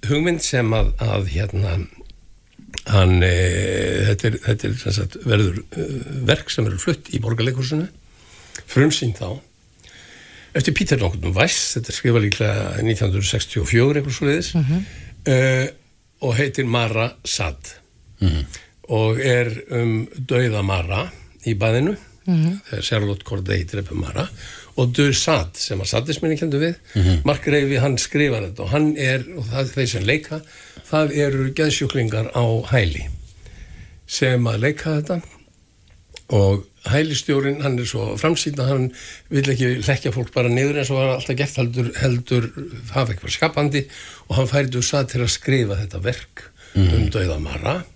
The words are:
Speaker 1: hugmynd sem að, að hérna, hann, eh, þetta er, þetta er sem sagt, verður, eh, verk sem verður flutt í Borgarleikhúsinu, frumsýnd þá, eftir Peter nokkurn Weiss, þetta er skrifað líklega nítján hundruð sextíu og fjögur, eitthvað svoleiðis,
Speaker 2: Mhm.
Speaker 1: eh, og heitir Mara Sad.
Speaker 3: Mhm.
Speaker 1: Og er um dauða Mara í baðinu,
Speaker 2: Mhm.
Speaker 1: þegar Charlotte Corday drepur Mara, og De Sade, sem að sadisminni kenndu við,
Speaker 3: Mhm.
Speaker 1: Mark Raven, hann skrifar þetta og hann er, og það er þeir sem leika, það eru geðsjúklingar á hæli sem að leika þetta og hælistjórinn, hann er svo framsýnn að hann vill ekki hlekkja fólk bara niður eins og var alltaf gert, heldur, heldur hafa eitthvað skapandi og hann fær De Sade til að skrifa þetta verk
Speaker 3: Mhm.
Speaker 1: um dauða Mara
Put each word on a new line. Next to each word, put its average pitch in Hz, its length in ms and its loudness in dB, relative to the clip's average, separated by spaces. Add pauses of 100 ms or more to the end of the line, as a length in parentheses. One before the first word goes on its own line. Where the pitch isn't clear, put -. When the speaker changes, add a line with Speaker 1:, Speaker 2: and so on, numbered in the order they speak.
(100)
Speaker 1:
hugmynd 160 320 2
sem 120 320 0
að, 107 220 4
að 101 340 0
hérna, 95 460 0 (1120)
hann, 92 340 8
eh, 95 840 2
þetta 101 240 2
er, 113 60 -2 (100)
þetta 104 200 0
er 98 140 0
sem 101 140 -2
sagt, 95 220 -4 (120)
verður, 104 300 2 (180)
eh, 156 140 -4 (340)
verk - 240 0
sem 117 160 -2
verður 95 160 -4
flutt - 320 -4
í - 80 -2
Borgarleikhúsinu, 127 640 -2 (800)
frumsýnd 135 540 2
þá, 90 100 -6 (1300)
eftir - 160 2
Peter 160 240 2
nokkurn 87 380 0
Weiss, - 400 0
þetta - 180 -6
er - 60 -6
skrifað 117 260 4
líklega 104 640 -2
nítján 104 240 0
hundruð 98 180 0
sextíu - 320 -2
og 80 80 -2
fjögur, 135 300 4
eitthvað 139 180 -4
svoleiðis, 151 380 0
Speaker 2:
Mhm. 165 300 2 (400)
Speaker 1:
eh, 131 420 4 (540)
og 123 140 0
heitir 135 300 0
Mara 113 460 0 (120)
Sad. - 520 -6 (440)
Speaker 3:
Mhm. 78 260 2 (440)
Speaker 1:
Og 110 300 2
er 123 340 2 (160)
um 117 380 0 (100)
dauða 123 480 0
Mara 98 460 -2 (340)
í - 80 0
baðinu, 120 420 2 (320)
Speaker 2:
Mhm. 180 420 2
Speaker 1:
þegar 101 140 -8
Charlotte 101 400 -2
Corday 95 400 -2
drepur 92 320 -8
Mara, - 320 -4 (500)
og 123 160 2
De 143 200 4
Sade, 110 440 0
sem - 220 -4
að 95 80 -4
sadisminni 156 520 -2
kenndu 151 200 0
við, 170 160 0 (200)
Speaker 3:
Mhm. 90 300 4
Speaker 1:
Mark 143 200 0
Raven, 139 360 2
hann 135 160 2
skrifar 139 440 0 (100)
þetta 107 80 -12
og 92 100 -4
hann 151 280 2
er, 131 280 0 (120)
og 135 80 -6
það 117 140 -6
er 135 220 -2
þeir 123 60 2
sem 110 160 -2
leika, 151 380 -2 (480)
það 151 280 2
eru 135 340 2
geðsjúklingar 123 800 0
á 120 120 2 (240)
hæli 98 400 0 (1000)
sem 127 380 2
að 113 140 0
leika 151 420 0
þetta 170 200 -4 (1080)
og 101 340 4 (220)
hælistjórinn, 143 760 0
hann 135 180 0
er 120 60 -4
svo 104 320 -4
framsýnn 156 420 0
að 127 120 2
hann 131 140 2 (440)
vill 135 220 2
ekki 127 180 2 (140)
hlekkja 131 320 0
fólk 120 180 -4
bara 123 160 2
niður 139 320 2
eins 123 80 -2
og 131 80 0
var 131 200 2
alltaf 127 200 -4
gert, 143 220 -2
heldur, 120 400 0
heldur 120 480 0 (480)
hafa 117 180 0
eitthvað - 220 -6
skapandi 147 480 0 (460)
og - 80 -2
hann 131 100 2
fær 131 240 2
De 123 100 -2
Sade 135 280 0
til 123 120 -2
að 120 80 0
skrifa 113 480 0
þetta 92 240 -6
verk - 420 -8 (320)
Speaker 3:
Mhm. 92 180 6
Speaker 1:
um 80 160 4
dauða 85 320 -2
Mara 76 420 -4 (120)